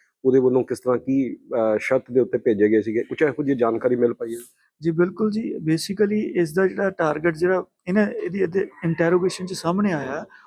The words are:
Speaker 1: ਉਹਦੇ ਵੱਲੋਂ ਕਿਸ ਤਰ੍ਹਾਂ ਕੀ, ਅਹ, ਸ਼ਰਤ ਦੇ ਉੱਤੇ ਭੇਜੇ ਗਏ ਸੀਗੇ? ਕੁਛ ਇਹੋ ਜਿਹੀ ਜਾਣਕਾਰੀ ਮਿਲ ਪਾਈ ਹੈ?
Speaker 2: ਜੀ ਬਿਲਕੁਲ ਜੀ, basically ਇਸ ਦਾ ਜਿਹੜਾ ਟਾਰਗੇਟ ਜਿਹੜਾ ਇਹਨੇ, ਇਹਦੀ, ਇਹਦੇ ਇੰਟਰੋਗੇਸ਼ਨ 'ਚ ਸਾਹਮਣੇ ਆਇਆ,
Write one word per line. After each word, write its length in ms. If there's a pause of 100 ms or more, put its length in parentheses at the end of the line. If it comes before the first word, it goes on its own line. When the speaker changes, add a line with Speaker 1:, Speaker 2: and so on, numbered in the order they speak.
(260)
Speaker 1:
ਉਹਦੇ 140
ਵੱਲੋਂ 240
ਕਿਸ 160
ਤਰ੍ਹਾਂ 180
ਕੀ, 380
ਅਹ, 440
ਸ਼ਰਤ 320
ਦੇ 80
ਉੱਤੇ 180
ਭੇਜੇ 320
ਗਏ 120
ਸੀਗੇ? 220
ਕੁਛ 180
ਇਹੋ 220
ਜਿਹੀ 140
ਜਾਣਕਾਰੀ 380
ਮਿਲ 180
ਪਾਈ 200
ਹੈ? 60 (420)
Speaker 2:
ਜੀ 100
ਬਿਲਕੁਲ 400
ਜੀ, 240
basically 560
ਇਸ 420
ਦਾ 140
ਜਿਹੜਾ 220
ਟਾਰਗੇਟ 460
ਜਿਹੜਾ 300 (220)
ਇਹਨੇ, 200 (160)
ਇਹਦੀ, 160
ਇਹਦੇ 280 (180)
ਇੰਟਰੋਗੇਸ਼ਨ 600
'ਚ 80
ਸਾਹਮਣੇ 400
ਆਇਆ, 320 (220)